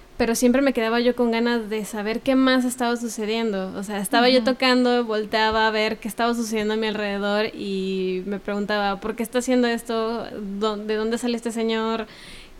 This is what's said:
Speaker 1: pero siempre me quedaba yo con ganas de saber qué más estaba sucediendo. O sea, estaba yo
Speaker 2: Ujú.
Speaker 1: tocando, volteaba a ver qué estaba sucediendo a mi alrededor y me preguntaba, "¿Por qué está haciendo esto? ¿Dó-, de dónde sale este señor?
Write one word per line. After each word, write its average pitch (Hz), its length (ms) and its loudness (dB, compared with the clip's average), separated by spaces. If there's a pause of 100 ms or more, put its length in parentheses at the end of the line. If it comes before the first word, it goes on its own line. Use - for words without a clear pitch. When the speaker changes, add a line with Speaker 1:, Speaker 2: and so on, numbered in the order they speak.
(160)
Speaker 1:
pero 233 200 0
siempre 247 260 4
me 277 100 4
quedaba 226 280 2
yo 240 160 2
con 240 160 2
ganas 233 360 0
de 214 160 -4
saber 214 360 -4
qué 262 160 2
más 254 280 4
estaba 240 320 -2
sucediendo. 220 800 -4
O 202 60 -6
sea, 202 160 -6
estaba 233 300 2
yo 254 140 6
Speaker 2:
Ujú. 262 100 2
Speaker 1:
tocando, 247 520 4
volteaba 220 600 2
a 220 60 4
ver 214 260 0
qué - 80 -10
estaba 233 280 0
sucediendo 220 400 -2
a - 20 0
mi 220 100 0
alrededor 208 640 0
y 190 760 -2
me 202 120 -4
preguntaba, 202 600 -2
"¿Por 214 160 -6
qué 240 80 -2
está 247 160 -2
haciendo 247 260 2
esto? 233 580 -2 (360)
¿Dó-, 214 160 0
de 214 180 -4
dónde 220 240 -2
sale 240 180 -2
este 226 140 -6
señor? 226 560 -2 (540)